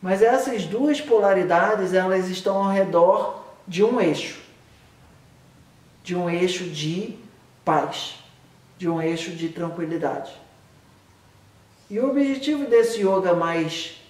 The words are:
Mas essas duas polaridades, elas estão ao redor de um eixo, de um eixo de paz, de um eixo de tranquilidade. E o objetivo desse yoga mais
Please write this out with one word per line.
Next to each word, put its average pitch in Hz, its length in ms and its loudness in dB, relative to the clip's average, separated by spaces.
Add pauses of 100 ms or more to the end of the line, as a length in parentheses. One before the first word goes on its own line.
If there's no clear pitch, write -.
Mas 190 220 2
essas 247 420 2
duas 254 340 0
polaridades, 190 920 2
elas 185 360 2
estão 196 360 -2
ao 196 60 0
redor 185 720 2 (240)
de 185 160 2
um 240 160 2
eixo, 156 400 0 (1600)
de 180 140 -6
um 175 140 -2
eixo 180 340 -2
de 165 540 -6 (440)
paz, - 640 -4 (540)
de 180 100 -4
um 165 140 -2
eixo 165 300 -4
de 165 180 -8
tranquilidade. 165 840 -6 (1600)
E 202 80 -4
o 262 100 2
objetivo 277 560 0
desse 226 360 4
yoga 190 340 2
mais 165 760 -2